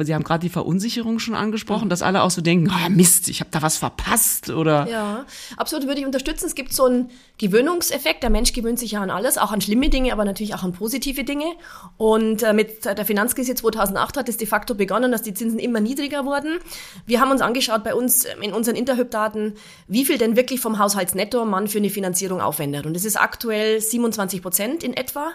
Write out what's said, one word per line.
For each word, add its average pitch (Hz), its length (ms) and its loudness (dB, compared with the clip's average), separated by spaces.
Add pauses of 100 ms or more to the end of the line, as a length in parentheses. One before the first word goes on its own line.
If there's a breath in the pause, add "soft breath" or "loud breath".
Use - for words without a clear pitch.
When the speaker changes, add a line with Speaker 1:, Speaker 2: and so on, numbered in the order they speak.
Speaker 1:
Sie 156 100 0
haben 151 120 0
gerade 165 160 0
die 175 80 -2
Verunsicherung 226 720 -2
schon 226 140 -4
angesprochen, 214 520 -2
Speaker 2:
Mhm. 196 60 0
Speaker 1:
dass 175 100 0
alle 185 220 2
auch 180 60 4
so 175 120 0
denken, 170 300 4
„Ah, 175 180 0
Mist, 185 400 6
ich - 100 -6
hab - 120 -6
da 160 100 -2
was - 160 0
verpasst“, - 720 0
oder? 151 420 2
Speaker 2:
Ja, 220 340 -4 (300 loud breath)
absolut, 285 320 -4
würde 285 140 -2
ich 269 40 -4
unterstützen. 277 420 -2
Es 311 80 -4
gibt 262 180 -6
so 269 100 4
einen 254 260 4 (280 loud breath)
Gewöhnungseffekt. 302 840 2
Der 247 80 0
Mensch 214 220 4
gewöhnt 233 280 -2
sich 226 120 -6
ja 208 100 -4
an 190 100 -2
alles, 247 260 0
auch 208 160 0
an 202 80 0
schlimme 233 280 2
Dinge, 262 220 4
aber 214 140 0
natürlich 208 300 -4
auch 160 80 -6
an 180 100 -2
positive 262 500 -4
Dinge. 285 220 -4 (500 loud breath)
Und, 220 480 2
äh, 220 80 4
mit 214 320 2
der 208 220 -2
Finanzkrise 220 500 0
zweitausendacht 220 640 0
hat 247 100 -4
es 233 80 -4
de 226 100 -6
facto 214 300 -2
begonnen, 208 380 2
dass 226 80 -2
die 214 120 -8
Zinsen 226 260 -2
immer 233 200 0
niedriger 269 460 -2
wurden. 285 340 -2 (460 loud breath)
Wir 226 160 2
haben 269 100 4
uns 262 80 4
angeschaut 220 460 0
bei 226 100 -2
uns, 247 300 2
ähm, - 160 -8
in 208 100 -2
unseren 226 240 0
Interhyp-Daten, 220 800 -2 (340 loud breath)
wie 226 160 2
viel 277 140 2
denn 220 180 2
wirklich 254 240 2
vom 220 200 -2
Haushaltsnetto 208 680 0
man 202 220 0
für 208 100 -2
eine 202 140 2
Finanzierung 185 500 -2
aufwendet. 143 460 -2
Und 160 100 -4
es 180 80 -4
ist 220 120 -2
aktuell 220 600 0
siebenundzwanzig 214 600 -2
Prozent 208 420 -4
in - 140 -4
etwa 285 380 -6